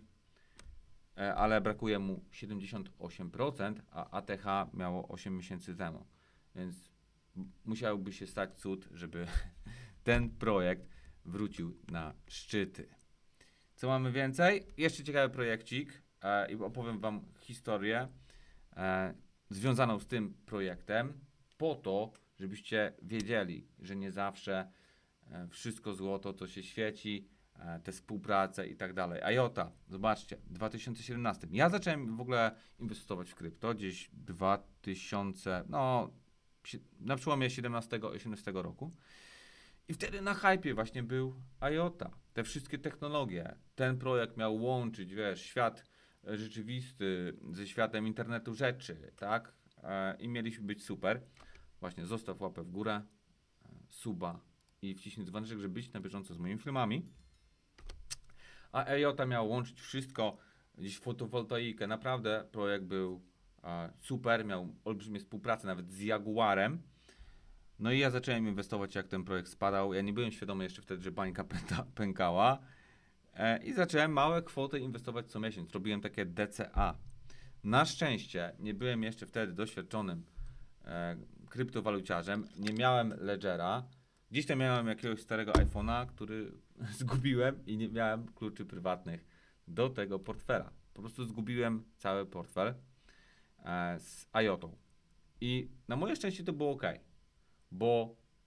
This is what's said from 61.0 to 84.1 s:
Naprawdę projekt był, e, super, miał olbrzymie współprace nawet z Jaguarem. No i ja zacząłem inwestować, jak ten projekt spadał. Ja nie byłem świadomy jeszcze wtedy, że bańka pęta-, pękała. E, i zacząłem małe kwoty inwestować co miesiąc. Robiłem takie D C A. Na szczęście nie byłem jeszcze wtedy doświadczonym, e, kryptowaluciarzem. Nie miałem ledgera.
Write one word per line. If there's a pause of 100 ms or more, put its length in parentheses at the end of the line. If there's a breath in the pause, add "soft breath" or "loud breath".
Naprawdę
projekt
był, (420)
e,
super,
miał
olbrzymie
współprace
nawet
z
Jaguarem. (960 soft breath)
No
i
ja
zacząłem
inwestować,
jak
ten
projekt
spadał.
Ja
nie
byłem
świadomy
jeszcze
wtedy,
że
bańka
pęta-, (100)
pękała. (760 loud breath)
E,
i
zacząłem
małe
kwoty
inwestować
co
miesiąc.
Robiłem
takie
D
C
A. (680 loud breath)
Na
szczęście
nie
byłem
jeszcze
wtedy
doświadczonym, (640 loud breath)
e, (320)
kryptowaluciarzem. (120)
Nie
miałem
ledgera. (440 soft breath)